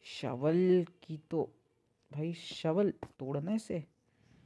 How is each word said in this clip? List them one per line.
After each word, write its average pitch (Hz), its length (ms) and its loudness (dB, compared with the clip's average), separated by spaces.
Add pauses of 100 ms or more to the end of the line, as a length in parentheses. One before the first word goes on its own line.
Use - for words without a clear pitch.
(160)
शवल 165 680 4 (160)
की 160 140 -10 (140)
तो, 160 120 0 (680)
भाई 156 240 -4
शवल 170 560 0 (280)
तोड़ना 143 360 -2
इसे। 190 280 -4 (640)